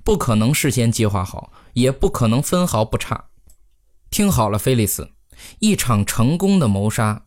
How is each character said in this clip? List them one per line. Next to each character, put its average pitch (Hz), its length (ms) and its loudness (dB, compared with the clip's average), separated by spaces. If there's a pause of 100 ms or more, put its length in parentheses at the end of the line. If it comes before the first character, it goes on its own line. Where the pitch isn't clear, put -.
不 214 140 2
可 - 160 0
能 107 180 2
事 151 200 0
先 117 200 2
计 110 140 0
划 98 180 -2
好， - 300 -12 (200)
也 127 180 2
不 190 180 0
可 - 180 0
能 117 140 2
分 180 240 0
毫 113 180 0
不 117 140 -4
差。 - 280 -8 (840)
听 202 220 2
好 117 180 2
了， 107 80 0
菲 131 160 0
利 110 140 2
斯， - 240 -8 (480)
一 208 160 2
场 - 280 0
成 131 340 0
功 196 200 2
的 147 100 2
谋 101 220 0
杀 107 380 -4